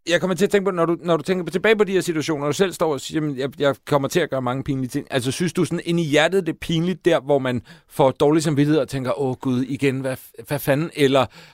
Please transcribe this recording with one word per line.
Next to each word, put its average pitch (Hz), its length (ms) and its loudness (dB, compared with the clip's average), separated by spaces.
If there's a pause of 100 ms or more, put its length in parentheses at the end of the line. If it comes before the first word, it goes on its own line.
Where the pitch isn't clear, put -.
Jeg 170 120 2
kommer 185 160 0
til 202 80 2
at - 60 0
tænke 202 140 2
på, 196 60 0
når 170 160 0
du, 170 140 0
når 170 160 2
du 156 60 -6
tænker 180 280 -4
tilbage 208 260 2
på 202 80 2
de 190 80 0
her 185 80 2
situationer, 156 460 -2
og - 20 0
du 147 80 0
selv 185 160 0
står 160 200 0
og 131 80 -4
siger, 156 220 -4
"Jamen, 143 160 -4
jeg, 131 220 -6
jeg 139 140 2 (120)
kommer 139 220 0
til 175 120 0
at 147 100 -2
gøre 131 120 -2
mange 127 220 -4
pinlige 131 240 -4
ting." 143 220 -6
Altså, 131 220 0
synes 175 200 -2
du 180 120 0
sådan 170 200 -2
ind 170 160 0
i 165 40 -2
hjertet, 160 420 2
det 160 60 -2
er - 80 -14
pinligt 165 440 -2
der, 160 160 4
hvor 139 180 2
man 127 240 -2 (260)
får 135 220 2
dårlig 151 320 2
samvittighed 147 380 2
og 120 80 -2
tænker, 127 320 -4
"Åh, 131 140 -2
Gud, 127 280 -2
igen, 135 380 -2
hvad 131 160 -6
f-, - 300 -20
hvad 147 120 -4
fanden?" 147 360 0
Eller 135 320 4 (280)